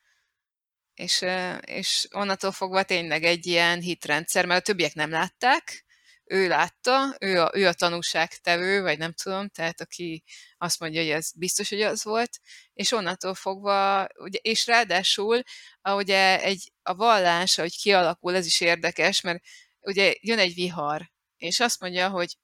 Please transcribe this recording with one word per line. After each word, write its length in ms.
és, 280
ö, 340
és 560
onnantól 400
fogva 320
tényleg 400
egy 220
ilyen 340
hitrendszer, 680
mert 140
a 40
többiek 300
nem 160
látták, 760
ő 240
látta, 720
ő 220
a, 120
ő 140
a 60
tanúságtevő, 1080
vagy 160
nem 160
tudom, 360
tehát 320
aki 420
azt 220
mondja, 220
hogy 80
ez 260
biztos, 340
hogy 120
az 220
volt, 360
és 180
onnantól 420
fogva, 840
ugye, 260
és 240
ráadásul, 760
a, 120
ugye, 480
egy, 300
a 140
vallás, 600
ahogy 240
kialakul, 540
ez 100
is 160
érdekes, 600
mert 220
ugye 400
jön 200
egy 140
vihar, 580
és 220
azt 200
mondja, 300
hogy 340